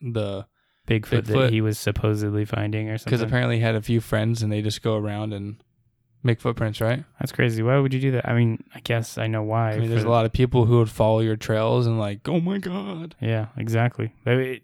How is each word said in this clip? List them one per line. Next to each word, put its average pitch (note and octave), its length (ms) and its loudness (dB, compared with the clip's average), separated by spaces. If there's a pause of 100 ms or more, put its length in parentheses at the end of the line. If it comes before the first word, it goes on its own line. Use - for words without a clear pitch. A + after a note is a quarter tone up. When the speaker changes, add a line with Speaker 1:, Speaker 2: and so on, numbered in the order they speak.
Speaker 1:
the G#2 460 -6 (420)
Speaker 2:
Bigfoot A2+ 340 0
Speaker 1:
Bigfoot. A2 40 -14
Speaker 2:
that A#2 260 4
he A2 80 2
was G#2+ 180 0
supposedly G#2 680 0
finding G#2+ 420 -4
or G#2+ 60 -4
Speaker 1:
'Cause A2 80 -8
Speaker 2:
something. A#2 200 0
Speaker 1:
apparently A#2+ 340 0
he A2 60 2
had A2+ 140 2
a G#2 60 -2
few A#2 180 0
friends, A2+ 420 0
and G#2+ 80 0
they G#2 120 -2
just G#2+ 200 -4
go A2+ 140 0
around G#2+ 380 -6
and G2+ 280 -10 (600)
make A#2 180 2
footprints, A2+ 420 -2
right? B2 220 -2 (140)
Speaker 2:
That's C3 140 -6
crazy. A2+ 300 0
Why B2+ 160 2
would C3+ 160 0
you C3 60 -2
do C3+ 120 0
that? B2 160 -2
I A#2+ 60 0
mean, A#2 280 2 (120)
I - 60 -18
guess A#2 360 -4
I A2+ 100 -4
know A2 160 -2
why A2 300 0
Speaker 1:
I - 20 -
mean, A2 100 0
Speaker 2:
for A2+ 40 0
Speaker 1:
there's A2+ 140 0
a - 20 -2
Speaker 2:
the A#2 60 2
Speaker 1:
lot A#2 160 4
of A2 60 -4
people B2 340 4
who A#2+ 120 6
would A2+ 120 4
follow A2 300 2
your A2 160 0
trails A2+ 500 2
and, A2+ 120 2
like, G#2 300 -4
"Oh E3+ 120 0
my F#3 180 -2
God." F#3 640 -8
Speaker 2:
Yeah, A2 260 -2 (100)
exactly. A2+ 560 -2 (140)
I A#2+ 80 4
mean, B2+ 300 -2